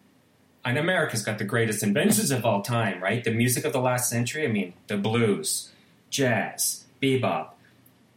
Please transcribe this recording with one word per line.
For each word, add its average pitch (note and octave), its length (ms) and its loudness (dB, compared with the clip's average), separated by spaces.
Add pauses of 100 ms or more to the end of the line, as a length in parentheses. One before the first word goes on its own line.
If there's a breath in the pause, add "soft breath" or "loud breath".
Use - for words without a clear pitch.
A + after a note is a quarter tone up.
(640)
And B2+ 120 2
America's D#3+ 460 0
got G#2+ 160 -4
the A2 60 -4
greatest G#2+ 380 0
inventions B2+ 480 2
of B2 140 0
all G2+ 180 2
time, G#2 400 -2
right? A2+ 220 -2
The A2+ 60 0
music B2 340 2
of D3+ 80 -2
the B2+ 80 0
last B2 300 0
century, A#2+ 340 -2
I C3+ 40 0
mean, G2+ 260 -2 (120)
the G#2 120 -2
blues, G#2+ 720 0 (400 loud breath)
jazz, - 720 -2 (160)
bebop, G#2+ 500 0 (640 soft breath)